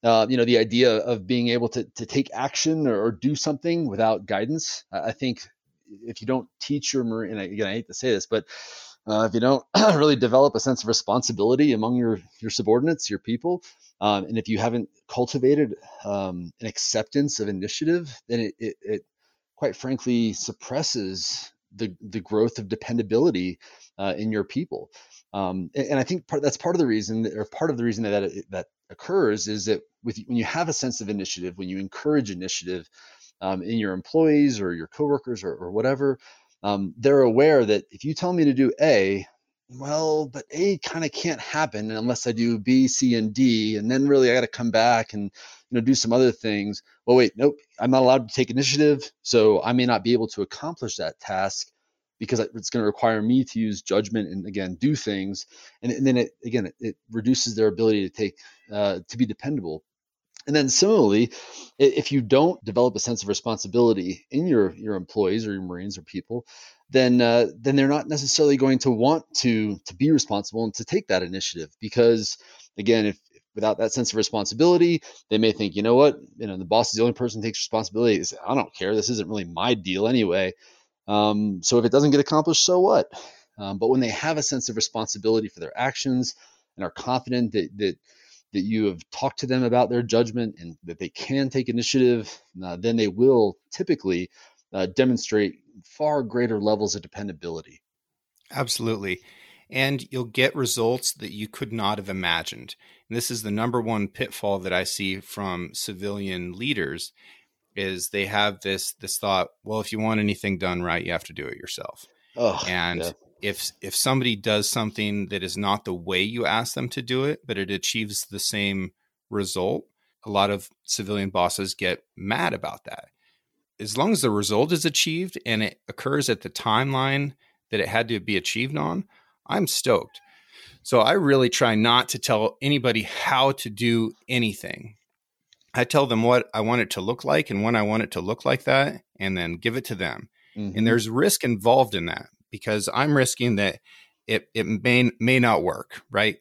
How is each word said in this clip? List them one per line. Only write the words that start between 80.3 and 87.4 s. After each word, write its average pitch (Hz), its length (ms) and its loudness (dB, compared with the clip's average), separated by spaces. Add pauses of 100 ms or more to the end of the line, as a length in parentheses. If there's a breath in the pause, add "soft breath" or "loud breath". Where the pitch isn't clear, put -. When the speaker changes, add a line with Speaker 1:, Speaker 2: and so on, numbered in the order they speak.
Speaker 1:
Um, 104 540 2
so 117 160 4
if 113 80 2
it 110 60 2
doesn't 143 180 6
get 143 100 6
accomplished, 156 440 2
so 180 160 4
what? 202 300 4 (480 loud breath)
Um, 101 200 -8
but 113 100 0
when 131 120 4
they 120 80 0
have 151 280 -2
a 151 60 -2
sense - 260 -4
of 110 80 -6
responsibility 110 720 -2
for - 120 -18
their 80 160 -10
actions 127 580 -2 (420 soft breath)
and 95 80 -8
are 87 60 -6
confident 123 640 -2